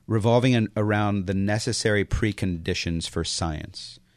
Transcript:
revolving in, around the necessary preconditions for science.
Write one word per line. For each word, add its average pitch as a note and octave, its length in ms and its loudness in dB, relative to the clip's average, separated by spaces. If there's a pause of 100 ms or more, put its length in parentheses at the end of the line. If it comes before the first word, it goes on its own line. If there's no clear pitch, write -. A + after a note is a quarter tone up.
revolving A#2 440 4
in, A2+ 220 2
around G#2 520 0
the G2 60 -2
necessary G#2 680 0
preconditions F2 1040 -2
for E2+ 160 -4
science. - 760 -6 (180)